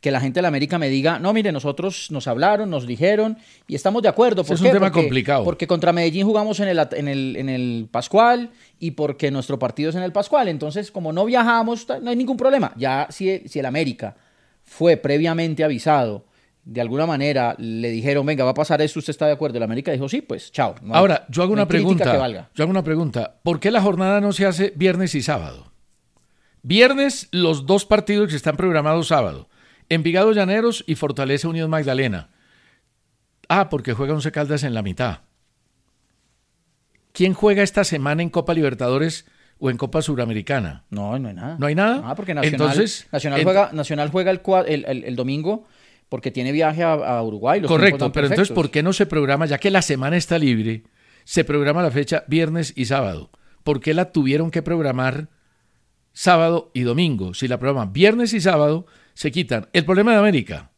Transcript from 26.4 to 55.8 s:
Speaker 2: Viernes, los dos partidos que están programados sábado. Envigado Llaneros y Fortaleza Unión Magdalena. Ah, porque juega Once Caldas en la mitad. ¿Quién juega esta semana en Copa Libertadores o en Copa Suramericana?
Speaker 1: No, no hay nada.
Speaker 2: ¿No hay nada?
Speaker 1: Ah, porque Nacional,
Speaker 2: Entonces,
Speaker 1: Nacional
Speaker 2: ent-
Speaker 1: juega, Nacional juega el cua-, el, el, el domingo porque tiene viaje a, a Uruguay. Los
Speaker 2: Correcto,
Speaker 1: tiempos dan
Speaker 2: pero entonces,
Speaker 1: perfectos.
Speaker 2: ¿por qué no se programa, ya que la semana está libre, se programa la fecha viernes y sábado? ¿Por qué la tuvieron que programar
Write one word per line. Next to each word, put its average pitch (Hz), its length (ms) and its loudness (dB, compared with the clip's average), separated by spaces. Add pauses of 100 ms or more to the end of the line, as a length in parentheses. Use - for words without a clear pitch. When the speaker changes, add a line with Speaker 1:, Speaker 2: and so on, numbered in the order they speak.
Speaker 2:
Viernes, 254 680 4
los 160 340 0
dos 196 220 2
partidos 208 420 2
que 156 80 -4
están - 220 -2
programados 160 500 0
sábado. 98 400 0 (400)
Envigado 170 440 2
Llaneros 214 540 0
y 156 100 -2
Fortaleza 143 520 -2
Unión 165 220 -2
Magdalena. 131 580 -2 (1200)
Ah, 190 220 2
porque 127 240 -4
juega 139 180 -2
Once 151 180 -2
Caldas 147 320 -2
en 131 120 -4
la 110 80 -2
mitad. 101 380 -4 (1900)
¿Quién 185 220 2
juega 202 280 4
esta 196 220 2
semana 147 380 -2
en 170 80 -4
Copa 170 240 -2
Libertadores 139 720 -2 (320)
o 131 120 0
en 120 60 -2
Copa 143 260 -2
Suramericana? 117 880 -4
Speaker 1:
No, 101 280 -6
no 127 100 -6
hay 98 60 -10
nada. 123 240 -10
Speaker 2:
¿No 139 80 -2
hay 147 80 0
nada? 220 300 0
Speaker 1:
Ah, - 100 -6
porque 190 200 -6
Nacional, 147 260 0
Speaker 2:
Entonces, 151 500 0
Speaker 1:
Nacional 143 300 -4
Speaker 2:
ent- 160 40 0
Speaker 1:
juega, 190 280 4
Nacional 151 380 -4
juega 180 200 0
el 185 120 -2
cua-, 185 260 2
el, 147 180 -2
el, 127 180 -6
el 127 120 -6
domingo 151 480 -4 (440)
porque 131 220 -6
tiene 127 220 -4
viaje 156 320 0
a, 165 80 2
a 123 300 -2
Uruguay. 113 380 -2
Los 156 80 -4
Speaker 2:
Correcto, 160 280 4
Speaker 1:
tiempos 135 100 -4
dan 127 60 -2
Speaker 2:
pero 143 140 0
entonces, 190 220 2
Speaker 1:
perfectos. 160 160 0
Speaker 2:
¿por 143 60 -2
qué 151 120 0
no 180 100 0
se 196 140 2
programa, 147 400 0
ya 143 120 -2
que 202 120 0
la 190 120 2
semana 139 340 -2
está 170 220 0
libre, 113 460 0 (400)
se - 200 0
programa 147 380 0
la 165 80 2
fecha 147 380 -2
viernes 160 480 0
y 131 80 -2
sábado? 104 460 -4 (340)
¿Por 143 160 0
qué 156 140 0
la 180 180 0
tuvieron 151 380 0
que 160 120 -2
programar 139 680 -2 (840)